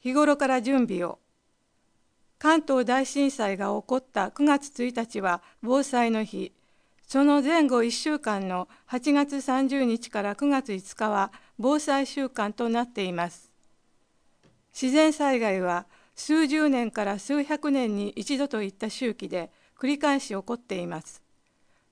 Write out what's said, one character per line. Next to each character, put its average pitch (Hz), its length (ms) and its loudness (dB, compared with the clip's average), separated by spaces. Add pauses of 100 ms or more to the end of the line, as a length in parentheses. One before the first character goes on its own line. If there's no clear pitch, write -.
日 254 120 -4
頃 294 240 4
か 285 100 0
ら 254 160 2
準 254 240 2
備 180 180 -4
を。 - 140 -8 (1200)
関 311 240 4
東 262 220 2
大 254 200 2
震 277 260 0
災 202 260 -2
が 196 100 -4 (140)
起 - 60 -16
こ 254 100 -2
っ 262 40 0
た 196 300 -4
九 - 140 -2
月 285 240 4 (160)
一 247 120 -4
日 226 240 -6
は 180 220 -2 (200)
防 254 200 2
災 240 280 0
の 220 120 0
日。 196 300 -8 (540)
そ 277 180 2
の 285 160 6
前 311 240 4
後 240 180 4
一 233 80 2
週 302 280 -2
間 196 300 -4
の 180 200 -4 (160)
八 254 280 0
月 285 280 2
三 269 260 0
十 269 160 0
日 233 280 -2
か 208 120 -4
ら 202 140 -4
九 285 100 -2
月 262 280 0
五 190 200 -10
日 220 140 -2
は 196 240 0 (260)
防 269 200 2
災 277 280 0
週 269 220 -4
間 214 240 -4
と 233 160 -4
な 233 140 0
っ 240 40 -4
て 214 160 -8
い 180 100 -4
ま 170 180 -4
す。 - 200 -20 (1200)
自 262 220 -2
然 311 180 6
災 277 280 0
害 190 220 0
は 175 240 -2 (280)
数 311 320 2
十 302 220 2
年 247 220 0
か 214 140 -4
ら 202 140 -4
数 285 240 -2
百 294 280 -4
年 240 260 0
に 202 140 -4
一 254 280 -6
度 277 80 0
と 220 160 -4
い 196 60 -4
っ 190 40 -10
た 226 180 -8
周 233 240 -4
期 196 140 -12
で 175 220 -6 (280)
繰 254 80 -4
り 285 120 0
返 285 220 2
し - 80 -14
起 196 140 -6
こ 240 120 -6
っ 240 40 -10
て 196 180 -10
い 175 100 -6
ま 165 140 -8
す。 - 220 -20 (680)